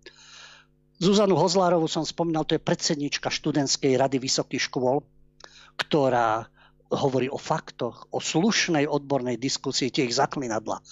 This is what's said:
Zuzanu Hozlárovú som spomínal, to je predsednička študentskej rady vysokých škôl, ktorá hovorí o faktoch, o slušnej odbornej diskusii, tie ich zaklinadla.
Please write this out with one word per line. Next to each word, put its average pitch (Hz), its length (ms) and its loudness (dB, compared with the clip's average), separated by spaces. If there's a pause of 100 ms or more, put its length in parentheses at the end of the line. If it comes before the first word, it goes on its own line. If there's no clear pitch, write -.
(1040)
Zuzanu 196 320 6
Hozlárovú 175 560 4
som 156 160 -4
spomínal, 165 400 -2
to 160 80 0
je 151 80 -4
predsednička 151 640 -2
študentskej 139 720 0
rady 131 240 2
vysokých - 480 -4
škôl, 131 320 0 (720)
ktorá 123 720 2 (440)
hovorí 135 400 0
o 127 80 -10
faktoch, - 720 -6
o 127 80 -4
slušnej 165 640 0
odbornej 139 560 -2
diskusii, 131 560 -4
tie 127 160 0
ich 120 80 0
zaklinadla. 113 720 -4